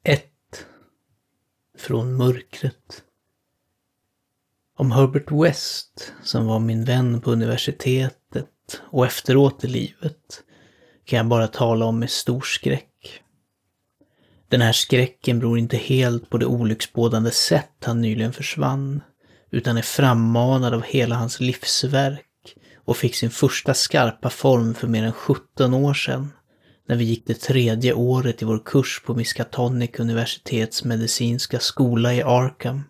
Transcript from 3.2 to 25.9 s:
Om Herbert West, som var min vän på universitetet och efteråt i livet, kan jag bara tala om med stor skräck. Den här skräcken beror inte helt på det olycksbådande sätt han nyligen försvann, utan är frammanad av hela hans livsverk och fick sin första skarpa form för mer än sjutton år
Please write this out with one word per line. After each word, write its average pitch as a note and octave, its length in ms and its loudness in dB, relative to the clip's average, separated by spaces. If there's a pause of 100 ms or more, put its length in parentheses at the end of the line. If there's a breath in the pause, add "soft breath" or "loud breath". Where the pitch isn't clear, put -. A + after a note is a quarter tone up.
Om C3 140 2
Herbert C3+ 400 2
West, - 840 -2 (100)
som A2+ 220 -2
var A2 140 0
min A2+ 260 0
vän B2 360 2
på B2 100 -2
universitetet - 1500 -4 (100)
och B2+ 140 4
efteråt C3 580 2
i - 40 -4
livet, - 760 -8 (640 soft breath)
kan B2 120 0
jag A2+ 100 0
bara A2+ 200 2
tala A2+ 380 0
om A2+ 140 0
med A#2 120 -4
stor B2+ 300 -2
skräck. - 800 -6 (1300 soft breath)
Den B2 120 2
här A2+ 120 4
skräcken B2 680 0
beror A#2 200 2
inte A#2 180 -2
helt B2 520 0
på B2 80 -2
det A#2 80 0
olycksbådande A#2 840 0
sätt - 520 0
han A#2 180 0
nyligen A2 320 0
försvann, C#3 680 -4 (500 soft breath)
utan A#2 260 -2
är A2+ 40 0
frammanad A#2+ 920 2
av A2+ 100 -2
hela A#2+ 320 0
hans A#2 240 -4
livsverk C3+ 880 -2 (600 soft breath)
och B2 120 0
fick - 180 0
sin A#2+ 140 -2
första - 440 0
skarpa B2 560 0
form A#2 440 2
för A2+ 140 -6
mer A2+ 160 0
än A#2 100 -2
sjutton - 600 0
år C#3 200 2